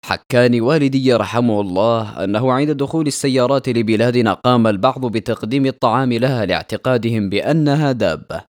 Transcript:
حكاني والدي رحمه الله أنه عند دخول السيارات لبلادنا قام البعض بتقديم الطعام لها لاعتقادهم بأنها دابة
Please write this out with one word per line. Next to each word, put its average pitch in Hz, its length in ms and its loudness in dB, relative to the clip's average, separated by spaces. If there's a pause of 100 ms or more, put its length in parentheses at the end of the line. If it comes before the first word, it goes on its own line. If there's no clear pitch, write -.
حكاني 123 560 2
والدي 135 520 2
رحمه 107 480 0
الله 104 600 -2
أنه 107 280 0
عند 143 200 0
دخول 147 360 -2
السيارات 131 600 0
لبلادنا 113 640 2
قام 120 340 2
البعض 127 380 0
بتقديم 113 600 -4
الطعام 127 480 0
لها 117 320 0
لاعتقادهم 110 840 -2
بأنها 143 640 0
دابة 85 500 -4 (160)